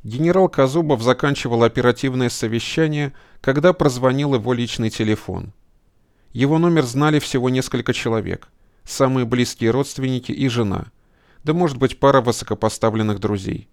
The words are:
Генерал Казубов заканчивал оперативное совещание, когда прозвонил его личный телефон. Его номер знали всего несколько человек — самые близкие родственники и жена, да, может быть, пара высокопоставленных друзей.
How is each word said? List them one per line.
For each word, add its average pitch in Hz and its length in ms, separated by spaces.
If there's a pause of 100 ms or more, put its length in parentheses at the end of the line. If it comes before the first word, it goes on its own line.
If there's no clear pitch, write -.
Генерал 170 460
Казубов 139 540
заканчивал 123 600
оперативное 123 640
совещание, 143 840 (280)
когда 147 320
прозвонил 135 600
его 120 180
личный 120 380
телефон. 101 600 (800)
Его 139 260
номер 165 260
знали 147 340
всего 127 320
несколько 127 420
человек — 113 560 (360)
самые 131 420
близкие 120 440
родственники 131 640
и 135 160
жена, 110 440 (520)
да, 156 100
может 160 240
быть, 127 200
пара 135 220
высокопоставленных 110 1000
друзей. 101 540